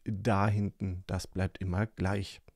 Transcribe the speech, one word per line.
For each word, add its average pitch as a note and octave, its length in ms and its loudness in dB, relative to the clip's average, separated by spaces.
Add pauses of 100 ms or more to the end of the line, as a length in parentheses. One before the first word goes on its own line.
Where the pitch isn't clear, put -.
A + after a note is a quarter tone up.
da G2+ 440 2
hinten, G2 580 0
das F#2 200 -4
bleibt F#2 320 -2
immer F#2 260 0
gleich. F#2+ 560 -2 (160)